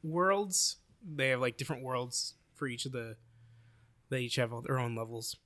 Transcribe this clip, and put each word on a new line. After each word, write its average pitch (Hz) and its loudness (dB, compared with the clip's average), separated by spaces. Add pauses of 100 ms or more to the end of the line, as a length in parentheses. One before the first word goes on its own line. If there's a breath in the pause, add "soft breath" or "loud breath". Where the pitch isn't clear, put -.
worlds. 185 4 (260)
They 143 2
have, 127 4
like, 123 0
different 131 -4
worlds 127 -2 (200)
for 143 -4
each 120 -4
of 131 -6
the, 113 -6 (960)
they 127 0
each 120 -2
have 120 2
all 117 -6
their 135 0
own 120 0
levels. 113 -6